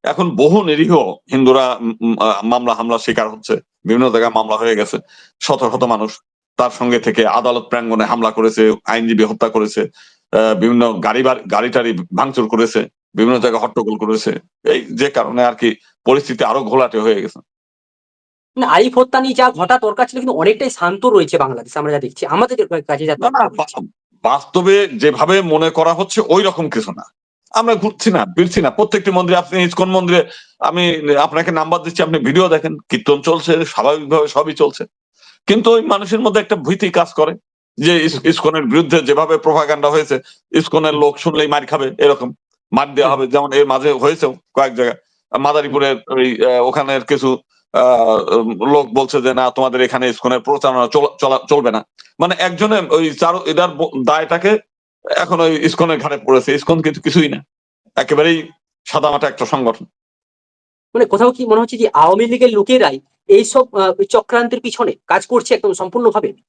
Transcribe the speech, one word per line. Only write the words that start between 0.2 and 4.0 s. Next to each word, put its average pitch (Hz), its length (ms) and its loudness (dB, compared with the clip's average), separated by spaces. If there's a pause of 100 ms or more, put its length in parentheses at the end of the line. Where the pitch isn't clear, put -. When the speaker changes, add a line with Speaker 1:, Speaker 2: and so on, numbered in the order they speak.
Speaker 1:
বহু 170 280 2
নিরীহ 156 320 2 (360)
হিন্দুরা, 131 480 2
উম, 113 200 -4
উম, 113 180 0
আ, 104 240 0
মামলা 120 320 0
হামলার 117 240 -2
শিকার 113 300 -2
হচ্ছে, 110 280 -6 (280)
বিভিন্ন 123 260 2